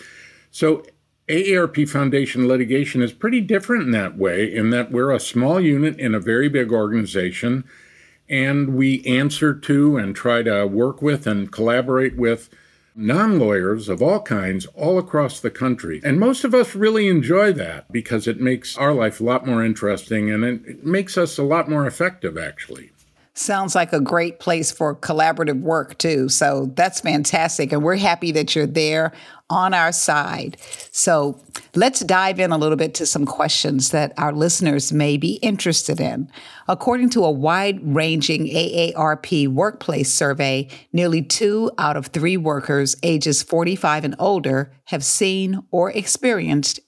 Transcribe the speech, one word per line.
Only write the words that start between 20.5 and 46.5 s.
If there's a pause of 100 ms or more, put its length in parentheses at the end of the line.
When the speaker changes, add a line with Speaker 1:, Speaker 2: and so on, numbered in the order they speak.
Speaker 1:
it
makes
us
a
lot
more
effective,
actually. (460)
Speaker 2:
Sounds
like
a
great
place
for
collaborative
work,
too.
So
that's
fantastic.
And
we're
happy
that
you're
there (340)
on
our
side. (320)
So (360)
let's
dive
in
a
little
bit
to
some
questions
that
our
listeners
may
be
interested
in. (360)
According
to
a
wide-ranging
A
A
R
P
workplace
survey, (240)
nearly
two
out
of
three
workers
ages
forty-five
and
older (120)
have
seen
or
experienced